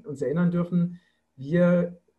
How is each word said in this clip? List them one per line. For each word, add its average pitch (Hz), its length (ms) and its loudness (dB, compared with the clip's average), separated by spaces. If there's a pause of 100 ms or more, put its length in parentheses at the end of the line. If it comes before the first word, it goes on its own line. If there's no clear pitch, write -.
uns 143 180 -10
erinnern 170 280 0
dürfen, 175 500 -2 (360)
wir 175 640 0 (180)